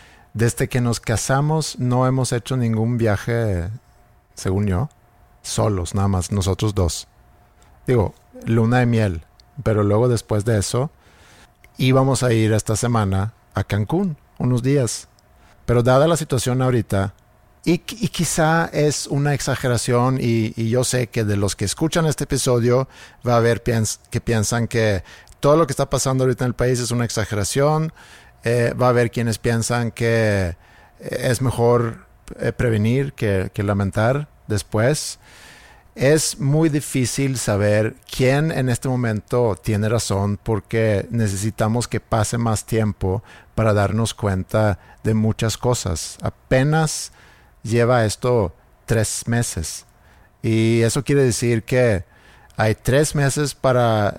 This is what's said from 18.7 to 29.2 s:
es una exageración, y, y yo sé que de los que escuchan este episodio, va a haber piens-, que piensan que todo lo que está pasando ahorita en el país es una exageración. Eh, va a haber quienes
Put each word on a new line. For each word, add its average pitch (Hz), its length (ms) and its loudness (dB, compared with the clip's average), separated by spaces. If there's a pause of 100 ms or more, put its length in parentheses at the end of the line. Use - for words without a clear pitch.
es 151 360 0
una 143 260 0
exageración, 127 880 0
y, 113 340 0
y 113 140 -2
yo 123 140 2
sé 123 240 -2
que 113 180 -4
de 104 100 0
los 101 200 -2
que 104 100 -4
escuchan 160 400 -2
este 151 200 -2
episodio, 123 600 0 (400)
va 123 60 2
a 117 40 4
haber 117 260 2
piens-, 113 360 -2 (100)
que - 120 -6
piensan 113 460 0
que 110 360 0 (360)
todo 143 160 4
lo 165 120 4
que - 60 -4
está 139 160 -4
pasando 131 340 0
ahorita 131 220 0
en 123 40 0
el 113 60 -4
país 123 240 0
es 120 120 -4
una 120 140 -2
exageración. 139 880 -2 (500)
Eh, 117 360 0
va 123 80 2
a - 20 4
haber 120 220 2
quienes 117 260 -2